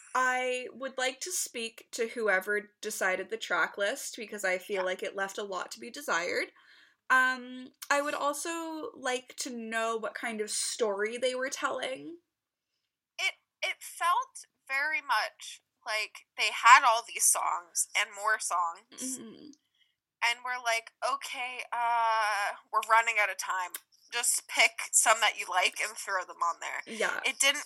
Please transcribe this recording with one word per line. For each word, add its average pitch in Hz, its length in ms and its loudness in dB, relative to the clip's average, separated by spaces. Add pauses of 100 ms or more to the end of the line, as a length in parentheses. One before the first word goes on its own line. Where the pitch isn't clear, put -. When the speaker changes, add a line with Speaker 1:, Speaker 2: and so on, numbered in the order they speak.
Speaker 1:
<laughs> - 80 -20
Speaker 2:
I 254 580 2
would 254 240 -8
like 262 240 -2
to 370 120 -6
speak - 600 -6
to 226 160 -2
whoever 208 640 0 (100)
decided 190 480 -2
the 220 80 -6
track 180 400 -2
list 208 400 -4
because 208 300 -6
I 185 100 2
feel 190 200 -6
Speaker 1:
Yeah. 185 80 0
Speaker 2:
like 185 180 -2
it 196 140 -6
left 196 200 -4
a 220 60 -6
lot 190 300 -6
to - 80 -16
be 233 100 -12
desired. 220 560 -2 (640)
Um, 254 600 2 (180)
I 285 100 4
would 294 140 -2
also 320 840 -4
like 254 420 -4
to 285 100 -6
know 226 480 -4
what 214 160 -6
kind 226 260 -6
of 214 100 -4
story 214 680 -2
they 254 160 -2
were 254 160 -4
telling. 277 680 -6 (1000)
Speaker 1:
It, 370 160 -2 (280)
it 622 180 -4
felt - 640 -2 (220)
very 294 320 0
much 233 640 -2 (220)
like 214 420 -4 (100)
they 220 160 2
had 269 340 10
all 233 200 6
these - 180 -4
songs - 640 0 (100)
and 214 160 0
more 214 240 2
songs. 190 800 -4
Speaker 2:
Mm-hmm. 208 320 -16 (720)
Speaker 1:
And 240 220 2
we're 247 180 -6
like, 226 300 -2 (120)
"Okay, 254 680 -6
uh, 220 840 0 (180)
we're 214 180 2
running 226 300 6
out 202 100 4
of 185 80 -8
time. 185 320 -2 (420)
Just 240 360 0
pick - 440 2
some 220 280 6
that 208 180 2
you 208 100 -8
like 185 320 2
and 208 160 -4
throw 190 300 -2
them 175 160 -6
on 170 180 0
there." - 220 -6 (100)
Speaker 2:
Yeah. 208 320 -2
Speaker 1:
It 254 140 0
didn't 277 280 2